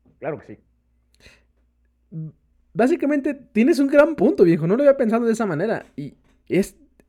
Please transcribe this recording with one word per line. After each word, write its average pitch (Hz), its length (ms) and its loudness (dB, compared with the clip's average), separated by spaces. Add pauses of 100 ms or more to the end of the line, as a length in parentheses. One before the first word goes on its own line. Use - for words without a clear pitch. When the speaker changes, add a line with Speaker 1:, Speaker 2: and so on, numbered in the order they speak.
(180)
Speaker 1:
Claro 135 220 -10
que - 60 -20 (100)
sí. - 20 -20 (2250)
Speaker 2:
Básicamente, 277 640 0
tienes 254 440 0
un 285 80 2
gran 294 300 4
punto, 254 280 2
viejo. 165 220 2
No 190 100 0
lo 277 60 0
había 277 140 4
pensado 233 280 -2
de 226 80 0
esa 220 140 -4
manera. 180 400 -4 (100)
Y 143 180 -14 (340)
es, - 280 -2 (320)